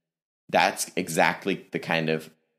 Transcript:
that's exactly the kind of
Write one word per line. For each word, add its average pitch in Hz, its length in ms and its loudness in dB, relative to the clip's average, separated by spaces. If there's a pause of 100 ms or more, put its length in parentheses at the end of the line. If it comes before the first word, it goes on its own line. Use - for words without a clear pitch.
(480)
that's 92 480 2
exactly 90 760 0
the 82 80 -4
kind 82 280 -2
of - 220 -2 (280)